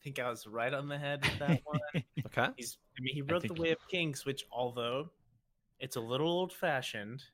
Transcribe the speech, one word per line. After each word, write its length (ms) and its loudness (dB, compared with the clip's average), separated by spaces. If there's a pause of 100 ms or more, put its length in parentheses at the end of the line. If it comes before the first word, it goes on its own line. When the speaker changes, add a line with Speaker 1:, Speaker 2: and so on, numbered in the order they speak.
Speaker 1:
think 160 -8
I 100 0
was 200 -4
right 260 0
on 140 0
the 100 -4
head 260 -2
with 140 2
that 240 4
Speaker 2:
<laughs> 20 -14
Speaker 1:
one. 160 0 (460)
Speaker 3:
Okay. 300 4
Speaker 1:
He's, 200 -8 (220)
I 40 -8
mean, 120 -2
he 80 -2
Speaker 2:
I 100 0
Speaker 1:
wrote 100 2
The 60 0
Speaker 2:
think 120 -2
Speaker 1:
Way 100 4
of 80 4 (100)
Kings, 360 0
which, 260 -2
although 600 -2 (680)
it's 180 -8
a 40 -2
little 280 2
old-fashioned 920 0 (120)